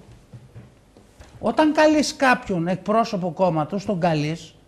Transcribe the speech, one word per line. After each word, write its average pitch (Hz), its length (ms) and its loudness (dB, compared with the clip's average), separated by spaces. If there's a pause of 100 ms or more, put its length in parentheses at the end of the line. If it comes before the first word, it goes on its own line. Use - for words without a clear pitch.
(1400)
Όταν 285 280 2
καλείς 311 440 2
κάποιον 202 520 0
εκπρόσωπο 190 640 -2
κόμματος, 175 520 0
τον 196 160 -4
καλείς 160 540 -2 (140)